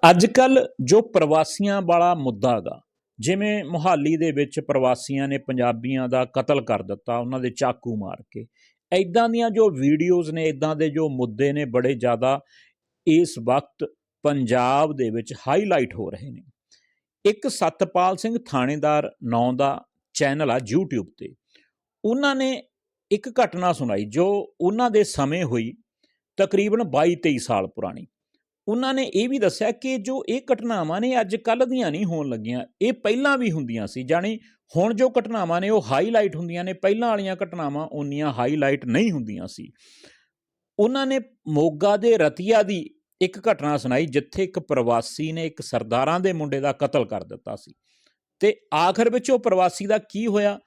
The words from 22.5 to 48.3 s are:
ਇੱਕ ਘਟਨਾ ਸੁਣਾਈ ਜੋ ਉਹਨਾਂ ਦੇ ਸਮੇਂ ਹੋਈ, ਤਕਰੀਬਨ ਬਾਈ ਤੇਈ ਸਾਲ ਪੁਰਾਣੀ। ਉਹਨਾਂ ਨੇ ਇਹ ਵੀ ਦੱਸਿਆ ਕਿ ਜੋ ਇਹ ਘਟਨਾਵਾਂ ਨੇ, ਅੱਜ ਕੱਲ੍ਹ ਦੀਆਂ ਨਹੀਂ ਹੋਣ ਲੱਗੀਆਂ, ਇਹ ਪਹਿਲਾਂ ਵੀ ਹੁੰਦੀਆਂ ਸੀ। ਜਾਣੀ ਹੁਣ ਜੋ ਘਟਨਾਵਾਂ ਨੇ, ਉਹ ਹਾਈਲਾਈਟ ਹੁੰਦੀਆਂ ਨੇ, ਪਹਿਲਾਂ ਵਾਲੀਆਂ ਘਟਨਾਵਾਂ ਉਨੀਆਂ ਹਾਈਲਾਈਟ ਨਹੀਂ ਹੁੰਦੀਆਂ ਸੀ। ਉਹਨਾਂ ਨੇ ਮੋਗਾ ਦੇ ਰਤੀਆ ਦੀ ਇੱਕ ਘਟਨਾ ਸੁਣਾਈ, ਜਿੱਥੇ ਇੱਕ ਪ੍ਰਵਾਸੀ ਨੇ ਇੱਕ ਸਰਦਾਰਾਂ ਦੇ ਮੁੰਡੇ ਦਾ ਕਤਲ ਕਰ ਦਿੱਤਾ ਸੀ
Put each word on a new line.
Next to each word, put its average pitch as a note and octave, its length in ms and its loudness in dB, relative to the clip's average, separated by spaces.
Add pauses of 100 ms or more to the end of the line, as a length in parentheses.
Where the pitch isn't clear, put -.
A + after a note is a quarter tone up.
ਇੱਕ G#3 180 -2 (120)
ਘਟਨਾ F3+ 320 0
ਸੁਣਾਈ A2 320 -2
ਜੋ C3 220 0 (340)
ਉਹਨਾਂ G#3+ 300 2
ਦੇ G#3 160 4
ਸਮੇਂ D3+ 380 -2
ਹੋਈ, A#2 280 -2 (680)
ਤਕਰੀਬਨ G3+ 460 2
ਬਾਈ D#3+ 320 2
ਤੇਈ D3 220 0
ਸਾਲ G2+ 280 0
ਪੁਰਾਣੀ। - 400 -10 (600)
ਉਹਨਾਂ B3 280 -2
ਨੇ C4+ 100 -2
ਇਹ A3 240 0
ਵੀ C4+ 100 -2
ਦੱਸਿਆ G#3 340 0
ਕਿ C4 260 -4
ਜੋ B3+ 300 -6
ਇਹ B3 120 -2 (120)
ਘਟਨਾਵਾਂ G3+ 480 -2
ਨੇ, B3 200 0
ਅੱਜ G3+ 160 -2
ਕੱਲ੍ਹ A#3 300 0
ਦੀਆਂ B3 240 -2
ਨਹੀਂ E3+ 140 -4
ਹੋਣ D#3+ 240 -4
ਲੱਗੀਆਂ, A#2 360 -6 (180)
ਇਹ A#3+ 100 2
ਪਹਿਲਾਂ B3+ 460 0
ਵੀ A#3+ 120 0
ਹੁੰਦੀਆਂ A#2 360 -4
ਸੀ। C3 180 -10
ਜਾਣੀ F3 340 -2 (340)
ਹੁਣ G3 220 2
ਜੋ B3+ 160 2
ਘਟਨਾਵਾਂ G#3+ 500 -2
ਨੇ, G3 100 -2
ਉਹ G#3+ 120 2
ਹਾਈਲਾਈਟ F#3+ 540 0
ਹੁੰਦੀਆਂ F3 280 -6
ਨੇ, F#3 80 -6
ਪਹਿਲਾਂ G3+ 360 0
ਵਾਲੀਆਂ G3 280 -2
ਘਟਨਾਵਾਂ E3 520 -6
ਉਨੀਆਂ C#3+ 440 -4
ਹਾਈਲਾਈਟ C3+ 540 0
ਨਹੀਂ E3+ 260 2
ਹੁੰਦੀਆਂ G#2+ 340 -6
ਸੀ। - 240 -16 (1080)
ਉਹਨਾਂ C4 280 2
ਨੇ C4+ 120 0 (300)
ਮੋਗਾ D#3 480 2
ਦੇ A3 220 4
ਰਤੀਆ F#3 440 4
ਦੀ G3 160 -2 (420)
ਇੱਕ F#3 220 -2
ਘਟਨਾ D3 340 0
ਸੁਣਾਈ, C3 300 0
ਜਿੱਥੇ D3 380 -2
ਇੱਕ F#3 140 -6
ਪ੍ਰਵਾਸੀ C3 760 -2
ਨੇ E3 140 -6
ਇੱਕ D3+ 160 -10
ਸਰਦਾਰਾਂ B2+ 580 -2
ਦੇ F#3 120 0
ਮੁੰਡੇ D3 280 -4
ਦਾ C#3 120 0
ਕਤਲ C3+ 320 0
ਕਰ G2+ 200 -8
ਦਿੱਤਾ G#2+ 320 -14
ਸੀ - 160 -20 (680)